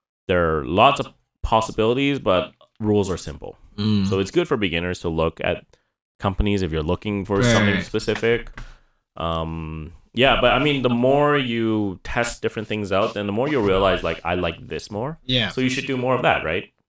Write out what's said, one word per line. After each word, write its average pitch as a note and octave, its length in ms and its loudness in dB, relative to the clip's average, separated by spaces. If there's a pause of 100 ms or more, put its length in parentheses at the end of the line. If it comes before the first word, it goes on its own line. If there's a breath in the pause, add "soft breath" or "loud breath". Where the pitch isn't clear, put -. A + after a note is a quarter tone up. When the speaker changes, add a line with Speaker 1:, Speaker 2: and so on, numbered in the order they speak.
(280)
Speaker 1:
there E2+ 320 2
are C2+ 60 -4
lots G#2 360 4
of - 100 -8 (300)
possibilities, B2 800 0
but F#2 340 0 (260)
rules G#2 300 2
are F2 80 -2
simple. - 400 -12 (200)
Speaker 2:
Mm. G#2 300 2
Speaker 1:
So F#2+ 120 2
it's F#2+ 120 -2
good E3+ 160 2
for D3 80 2
beginners F2+ 440 -2
to F2 100 -4
look E2 340 0
at F2 220 -2 (540)
companies G2+ 420 0
if E2+ 100 -2
you're D#2 120 -2
looking G2 420 -2
for G2 180 2
something A2 320 4
Speaker 2:
Right. F#2 80 -2
Speaker 1:
specific. A2+ 680 -2 (680 loud breath)
Um, D#2+ 760 -6 (200)
yeah, A#2+ 280 4
but A#2+ 120 4
I B2 60 2
mean, C#3+ 240 0
the B2 60 2
more C#3 480 4
you A2 640 -2
test - 380 -4
different A2 260 -4
things G#2+ 240 -4
out, G#2 220 0
then G2+ 140 -4
the G2+ 60 -4
more B2 160 0
you'll C#3+ 140 0
realize, F#2+ 400 2
like, E2 200 -4
I F2 120 -2
like E2+ 320 -4
this D#2+ 220 -8
more. A#2+ 360 -8
Speaker 2:
Yeah. B2 240 0
Speaker 1:
So - 120 -6
you C3 80 2
should C3 160 -4
do C3+ 120 -4
more B2+ 180 0
of A#2+ 80 -2
that, - 200 2
right? E2 280 -4 (180)